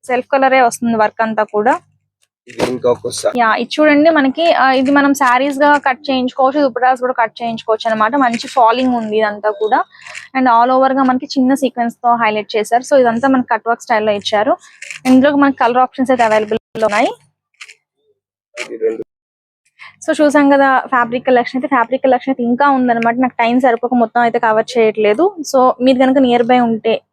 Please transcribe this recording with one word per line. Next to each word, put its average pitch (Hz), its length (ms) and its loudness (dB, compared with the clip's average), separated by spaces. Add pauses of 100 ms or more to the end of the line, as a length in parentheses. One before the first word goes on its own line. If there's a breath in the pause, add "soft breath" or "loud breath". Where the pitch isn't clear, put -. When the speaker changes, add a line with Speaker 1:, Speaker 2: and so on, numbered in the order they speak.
Speaker 1:
సెల్ఫ్ 254 240 -4
కలరే 262 300 2
వస్తుంది 233 340 0
వర్క్ 214 260 -2
అంతా 220 220 -2
కూడా. 214 360 -2 (680)
Speaker 2:
ఇది 123 240 -6
ఇంకొక 123 380 -2
సా- - 280 -4
Speaker 1:
యా, 226 180 2
ఇది 240 140 -6 (100)
చూడండి 302 300 4
మనకి, 311 420 0
ఆ, 262 200 2
ఇది 262 200 0
మనం 277 220 2
శారీస్ 269 460 0
గా 294 180 4
కట్ 277 340 -4
చేయించుకోవచ్చు, 262 500 0
దుపట్టాస్ 254 380 0
కూడా 247 140 -4
కట్ 226 300 -4
చేయించుకోవచ్చు 226 480 -4
అనమాట. 220 240 0
మంచి 254 320 -2
ఫాలింగ్ 247 480 0
ఉంది 220 220 -4
ఇదంతా 208 320 -2
కూడా. 214 340 -2 (560 loud breath)
And 262 80 2
all 247 300 2
over 262 200 2
గా 277 60 0
మనకి 254 220 0
చిన్న 262 280 0
సీక్వెన్స్ 240 420 -4
తో 240 200 0
హైలైట్ 214 400 -4
చేశారు. 226 260 0
So, 269 200 2
ఇదంతా 233 260 0
మనకి 262 240 0
కట్ 226 160 -4
వర్క్ 233 140 -4
స్టైల్ 214 240 -2
లో 220 60 0
ఇచ్చారు. 208 460 -2 (480 loud breath)
ఇందులో 262 300 4
మనకి 277 220 2
కలర్ 240 200 0
ఆప్షన్స్ 254 340 0
అయితే 240 120 2
అవైలబుల్ 214 580 -2
లో 220 40 0
ఉన్నాయి. 220 260 0 (1500)
Speaker 2:
ఇది - 160 -12
రెండు. 110 260 -4 (1080 loud breath)
Speaker 1:
So, 311 100 0
చూసాం 285 280 4
కదా 277 300 2
ఫ్యాబ్రిక్ 240 480 -4
కలెక్షన్ 247 300 0
అయితే. 262 100 -6
ఫ్యాబ్రిక్ 247 360 -2
కలెక్షన్ 262 280 0
అయితే 254 120 -4
ఇంకా 240 260 0
ఉందన్నమాట. 240 480 0
నాకు 254 220 -2
టైమ్ 240 220 0
సరిపోక 247 320 0
మొత్తం 240 280 0
అయితే 233 180 0
కవర్ 226 380 0
చేయట్లేదు. 220 600 0
So, 254 420 0
మీరు 254 180 2
కనుక 262 180 2
నియర్ 240 260 2
బై 247 160 2
ఉంటే 226 420 -2 (100)